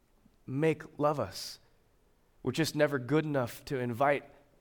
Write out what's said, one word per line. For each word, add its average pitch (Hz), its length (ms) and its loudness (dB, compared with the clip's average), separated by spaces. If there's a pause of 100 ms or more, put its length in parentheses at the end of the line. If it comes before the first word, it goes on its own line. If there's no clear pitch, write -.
(460)
make 151 380 0 (140)
love 147 220 2
us. - 400 -8 (840)
We're 127 100 -2
just 151 240 -2
never 147 240 2
good 135 240 2
enough 139 420 -2
to 139 140 -4
invite 123 440 2 (380)